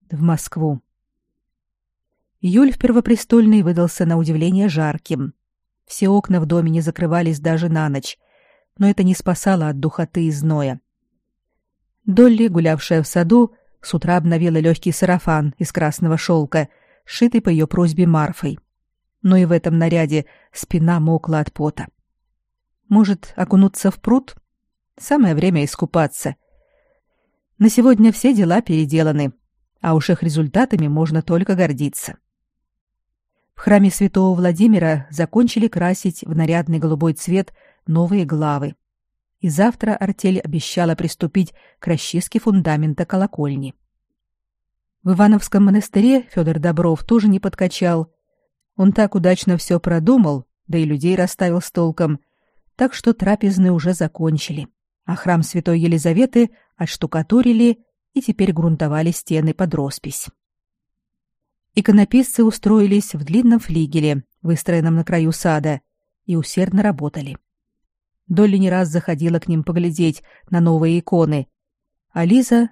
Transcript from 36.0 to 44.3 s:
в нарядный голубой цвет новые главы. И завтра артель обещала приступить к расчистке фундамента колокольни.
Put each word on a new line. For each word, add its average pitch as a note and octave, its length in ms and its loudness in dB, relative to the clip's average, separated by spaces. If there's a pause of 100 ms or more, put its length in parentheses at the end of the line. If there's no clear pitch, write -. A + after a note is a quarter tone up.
в D#3+ 140 -8
нарядный D#3+ 420 0
голубой D#3 360 -2
цвет F#3 380 -4 (340)
новые E3+ 400 0
главы. D3 480 -4 (680)
И F#3 80 -2
завтра G#3 480 0
артель F#3+ 440 -2
обещала E3 540 -2
приступить E3+ 580 -4 (260)
к - 80 -20
расчистке E3+ 540 -4
фундамента D#3 640 0
колокольни. C#3+ 680 -4 (1300)